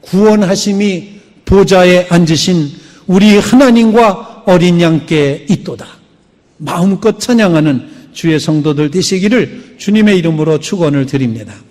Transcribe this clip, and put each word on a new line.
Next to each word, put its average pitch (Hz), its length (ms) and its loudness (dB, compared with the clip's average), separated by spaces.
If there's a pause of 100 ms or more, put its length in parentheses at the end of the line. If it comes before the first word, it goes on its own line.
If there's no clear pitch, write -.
구원하심이 202 1160 -2 (260)
보좌에 180 640 4
앉으신 165 640 0 (340)
우리 202 320 4
하나님과 226 1080 2
어린 175 340 2
양께 151 680 -2
있도다. - 380 -6 (720)
마음껏 190 640 -4
찬양하는 165 720 0 (220)
주의 160 280 -2
성도들 151 520 -2
되시기를 190 840 -2
주님의 208 400 2
이름으로 156 420 -2
축원을 151 460 -2
드립니다. 117 480 -6 (180)